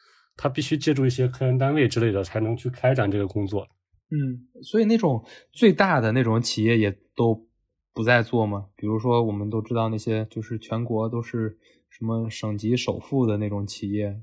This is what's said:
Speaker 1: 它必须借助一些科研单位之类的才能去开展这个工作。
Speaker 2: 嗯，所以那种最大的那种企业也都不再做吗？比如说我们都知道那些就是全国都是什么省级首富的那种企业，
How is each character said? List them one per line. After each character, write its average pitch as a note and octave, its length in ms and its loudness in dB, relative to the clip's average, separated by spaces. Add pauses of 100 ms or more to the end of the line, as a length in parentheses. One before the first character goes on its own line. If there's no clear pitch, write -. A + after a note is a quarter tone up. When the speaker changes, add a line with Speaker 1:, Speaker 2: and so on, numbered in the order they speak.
(360)
Speaker 1:
它 - 100 -2
必 C3+ 140 -4
须 D3+ 160 -2
借 D3+ 160 0
助 C3+ 140 2
一 B2+ 40 2
些 B2+ 160 0
科 B2+ 200 -4
研 B2+ 100 2
单 C3+ 180 2
位 C#3 140 4
之 - 120 -4
类 A2+ 120 2
的 G2 100 0
才 G2+ 160 -6
能 A2 160 -2
去 B2+ 140 -6
开 B2+ 260 2
展 G#2 160 2
这 G2+ 60 0
个 G2+ 100 0
工 G2+ 200 -2
作。 G2 200 -4 (440)
Speaker 2:
嗯， C3 360 -4 (160)
所 - 160 -2
以 A3+ 60 4
那 A3+ 140 4
种 C#3+ 260 0 (260)
最 G#3 220 6
大 D#3+ 300 4
的 A2 100 2
那 B2+ 100 4
种 A2+ 200 2
企 G#2+ 220 -2
业 A#2 120 4
也 G2+ 180 2 (220)
都 A2+ 300 2 (480)
不 A2+ 80 -4
再 A#2+ 200 4
做 A2+ 220 0
吗？ G2+ 220 -4 (100)
比 G#2 100 -8
如 A2 120 0
说 A#2+ 240 2
我 A2 100 -2
们 G#2 160 -4
都 A2 140 -2
知 B2 120 -6
道 A2+ 140 0
那 A2 80 -4
些 A2 300 -4
就 A2+ 160 -10
是 A2 160 -8
全 A2+ 260 -6
国 A2+ 240 -2
都 A#2 140 -4
是 A2+ 340 -6 (320)
什 - 160 -12
么 A2+ 240 -2
省 G#2+ 300 -6
级 A2+ 180 0
首 G#2 220 -4
富 C3+ 260 -2
的 G#2 140 2
那 G#2 100 -2
种 G2+ 180 -4
企 G2+ 260 -8
业， G#2 300 -4